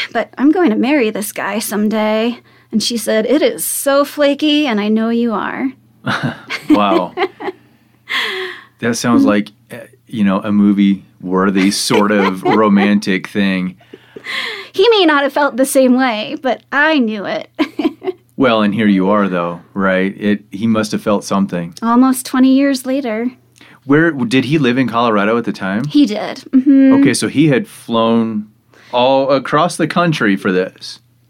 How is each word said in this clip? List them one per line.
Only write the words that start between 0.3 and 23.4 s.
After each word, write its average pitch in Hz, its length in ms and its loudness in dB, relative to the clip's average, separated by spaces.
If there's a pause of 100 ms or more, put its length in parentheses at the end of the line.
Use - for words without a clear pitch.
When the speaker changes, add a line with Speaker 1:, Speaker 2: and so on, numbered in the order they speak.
Speaker 1:
I'm 285 140 4
going 349 180 2
to 220 60 0
marry 233 340 0
this 208 220 -8
guy 185 260 -6
someday." 214 840 -2 (300)
And 214 120 -2
she 240 140 -4
said, 220 300 -2
"It 302 160 2
is 165 220 -2
so 277 400 0
flaky, 294 600 0
and 214 140 -2
I 208 80 -2
know 220 220 0
you 233 220 0
are." - 400 -4 (320)
Speaker 2:
<laughs> - 340 -4 (320)
Wow. - 440 2 (1600)
That 117 180 -2
sounds 120 280 2
like, 104 260 0 (200)
uh, 120 100 -16 (260)
you 107 180 -4
know, 98 160 0
a 110 100 -6
movie-worthy 98 1200 2
sort 101 400 0
of 95 320 0
<laughs> - 20 -6
romantic 101 840 2
thing. 95 500 -4 (920)
Speaker 1:
He 392 160 4
may 415 160 4
not 302 180 2
have 277 100 -2
felt 285 240 0
the 262 100 2
same 262 300 4
way, 247 440 -2
but 254 220 -4 (100)
I 302 260 2
knew 214 280 -2
it. 156 320 -8
<laughs> - 600 -6 (240)
Speaker 2:
Well, 113 200 4
and 104 120 0
here 110 140 0
you 95 220 2
are, 104 180 2
though, 85 320 -4 (140)
right? 95 460 0
It, 104 300 -2
he 104 160 -6
must 107 260 0
have 104 100 -4
felt 101 200 -2
something. 95 600 -4
Speaker 1:
Almost 254 440 2
twenty 262 280 2
years 269 320 0
later. 247 440 -4 (540)